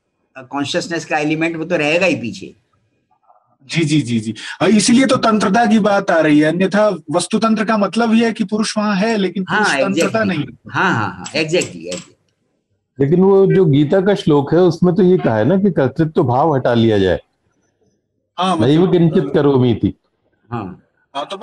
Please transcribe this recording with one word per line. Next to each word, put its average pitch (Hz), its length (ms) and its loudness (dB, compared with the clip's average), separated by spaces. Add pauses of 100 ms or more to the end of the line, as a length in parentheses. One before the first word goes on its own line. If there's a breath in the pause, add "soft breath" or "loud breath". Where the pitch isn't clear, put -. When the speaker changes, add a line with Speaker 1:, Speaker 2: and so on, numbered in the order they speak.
(380)
Speaker 1:
consciousness 147 680 -8
का 160 120 -4
element, 160 400 -4
वो 160 80 -8
तो 175 100 -4
रहेगा 156 300 0
ही 160 100 0
पीछे। 113 400 -12 (1120)
Speaker 2:
जी, 160 180 -2
जी, 147 160 0
जी, 117 180 -2
जी। 107 160 -6 (260 loud breath)
और 208 80 2
इसीलिए 240 360 4
तो 262 100 2
तंत्रता 220 500 0
की 214 140 2
बात 196 320 0
आ 165 80 2
रही 151 200 4
है, 151 60 4
अन्यथा 190 520 0 (140)
वस्तुतंत्र 208 540 -2
का 220 120 -2
मतलब 214 360 0
यह 233 140 4
है 226 60 -2
कि 214 100 -6
पुरुष 214 340 -4
वहाँ 208 180 -2
है, 220 220 0
लेकिन 185 260 -4
पुरुष 202 240 -2
Speaker 1:
हाँ, 143 140 -2
Speaker 2:
तंत्रता 165 380 -2
Speaker 1:
exactly। 208 80 -2
Speaker 2:
नहीं। 151 180 -4 (260)
Speaker 1:
हाँ, 165 220 -2
हाँ, 101 200 -4
हाँ, 90 120 -16
exactly, 156 500 -4
exactly। 85 360 -14 (880)
Speaker 3:
लेकिन 147 200 2
वो 196 340 6
जो 185 120 4
गीता 151 360 2
का 196 140 2
श्लोक 147 380 0
है, 165 60 4
उसमें 180 360 2
तो 196 80 2
ये 180 140 4
कहा 113 200 -2
है 107 80 2
ना 185 120 2
कि 196 140 2
कर्तृत्व 160 520 0
भाव 135 320 0
हटा 123 180 0
लिया 113 240 2
जाए। 92 220 2 (1200)
Speaker 2:
हाँ, 185 180 -2
Speaker 3:
"नैव 143 240 2
Speaker 2:
मतलब, 170 100 2
Speaker 3:
किंचित 165 420 2
करोमीति।" 127 600 2 (580)
Speaker 1:
हाँ। 101 320 -12 (320)
Speaker 2:
हाँ, - 100 -8
तो 196 180 -12